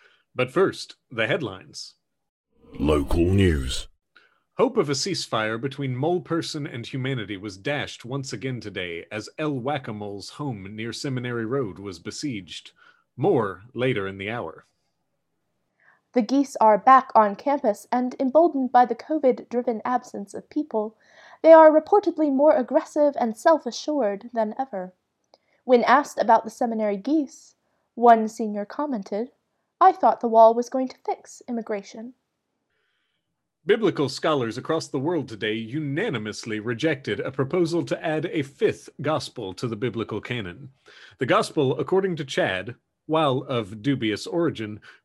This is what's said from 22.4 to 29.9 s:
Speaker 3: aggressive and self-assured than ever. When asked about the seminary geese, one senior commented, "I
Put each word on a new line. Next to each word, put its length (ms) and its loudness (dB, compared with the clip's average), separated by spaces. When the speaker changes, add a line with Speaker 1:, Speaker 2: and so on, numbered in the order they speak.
Speaker 3:
aggressive 640 0
and 160 -2
self-assured 960 0
than 260 -4
ever. 360 -8
When 180 6
asked 340 2
about 280 4
the 40 -10
seminary 460 -4
geese, 600 -4
one 360 6
senior 340 -6
commented, 680 -6
"I 100 8